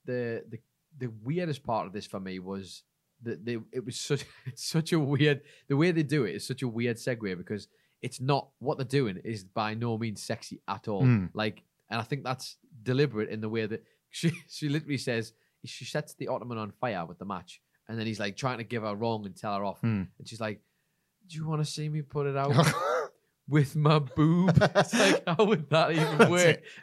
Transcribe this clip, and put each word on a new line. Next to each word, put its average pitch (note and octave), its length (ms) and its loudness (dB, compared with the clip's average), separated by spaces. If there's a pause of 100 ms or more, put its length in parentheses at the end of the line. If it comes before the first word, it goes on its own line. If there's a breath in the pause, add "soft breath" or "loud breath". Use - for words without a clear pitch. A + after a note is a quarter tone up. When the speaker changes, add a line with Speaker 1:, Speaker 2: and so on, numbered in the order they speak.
Speaker 1:
the, A#2+ 440 -6
the, A#2 100 -14 (380)
the B2+ 100 -8 (160)
weirdest D#3 400 -4
part G#2+ 240 -2
of F#2+ 60 -14
this G2+ 120 -8
for G#2 140 -8
me F#2+ 200 -8
was F#2+ 440 -10 (400)
that G#2 220 -8
they, A#2+ 120 -4 (160)
it B2 120 -6
was B2+ 140 -10
such, - 240 -2 (120)
<laughs> - 100 -18
it's - 200 -12
such D#3+ 280 0
a E3 60 4
weird, C#3+ 420 4 (260 soft breath)
the C#3 80 2
way E3 160 4
they E3 120 2
do C#3+ 200 2
it F2+ 120 -2
is G2+ 120 -8
such C3 140 -6
a C3 60 -2
weird A#2 300 -2
segue G#2+ 400 -4
because F2+ 300 -8 (340)
it's B2 200 -8
not, C3+ 280 0 (100)
what C3 180 -4
they're C3+ 80 -4
doing A#2+ 380 0
is G#2+ 200 -8
by G#2+ 300 -4
no A2+ 240 -2
means A2 260 -6
sexy - 440 -8
at G2 200 -6
all. G#2 160 0
Speaker 2:
Mm. G#2+ 300 4
Speaker 1:
Like, G#2+ 300 -4 (260)
and A2 100 -4
I A#2 40 -4
think C#3 200 -6
that's - 340 -8 (240)
deliberate A#2+ 480 0
in A2 120 -6
the G#2+ 80 -4
way A2 160 -2
that G#2+ 180 -8 (140)
<laughs> - 120 -20
she, - 220 -2 (180)
she D3 200 -8
literally D3 280 -2
says, A2+ 360 -4 (320)
she - 200 -14
sets D3 280 -8
the B2+ 160 -10
ottoman A#2+ 280 -6
on G#2+ 220 -6
fire G2 260 -4
with E2+ 140 -16
the F#2+ 60 -12
match. F#2+ 340 -12 (300)
And A2+ 100 -6
then A2 80 -2
he's, G#2+ 140 -4
like, G2+ 160 -4
trying B2+ 220 -4
to A#2 40 -8
give A2+ 200 -6
her G#2+ 120 -4
wrong A2 300 -2
and F#2+ 100 -10
tell G#2+ 200 -6
her G2+ 100 -2
off. F#2+ 160 -6
Speaker 2:
Mm. G#2+ 260 0 (100)
Speaker 1:
And - 100 -18
she's A2 120 -16
like, A2 220 -6 (680)
"Do E3 80 -16
you D#3 100 -6
wanna D#3 200 0
see D3+ 240 -6
me D3+ 120 -4
put C#3+ 240 -4
it C#3 120 -2
out C#3 180 2
Speaker 2:
<laughs> - 960 2
Speaker 1:
with C#3 260 4
my D3+ 240 6
boob?" E3 580 4
<laughs> - 180 6
It's - 180 4
like, G3+ 340 6
how F3 180 4
would F#3+ 260 2
that D3+ 200 4
even D#3 260 2
Speaker 2:
That's D3 140 8
Speaker 1:
work? F3 160 6
Speaker 2:
it. D#3 160 4 (200 loud breath)